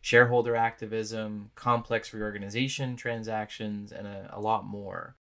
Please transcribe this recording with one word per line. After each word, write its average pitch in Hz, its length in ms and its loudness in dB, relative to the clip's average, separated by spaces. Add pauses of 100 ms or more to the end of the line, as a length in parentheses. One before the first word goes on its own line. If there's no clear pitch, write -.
shareholder 120 480 6
activism, 110 1000 -2
complex 117 580 0
reorganization 113 840 -2
transactions, 110 960 -4
and 101 120 -10
a, 101 280 -10
a 104 80 -8
lot 107 240 2
more. 98 580 -8